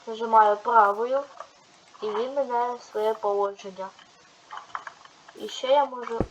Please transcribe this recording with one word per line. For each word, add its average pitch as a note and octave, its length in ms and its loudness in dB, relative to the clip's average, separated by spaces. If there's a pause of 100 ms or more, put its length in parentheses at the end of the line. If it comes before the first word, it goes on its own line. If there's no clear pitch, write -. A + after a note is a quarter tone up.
нажимаю A3 500 4
правою, A#3 680 2 (800)
і G#3+ 80 -6
він A#3+ 260 -4
міняє A#3+ 440 -2 (120)
своє A3 220 0
положення. G3+ 760 -4 (1500)
І G#3+ 120 -12
ще - 200 -8
я C#4 180 4
можу A#3 340 -10 (120)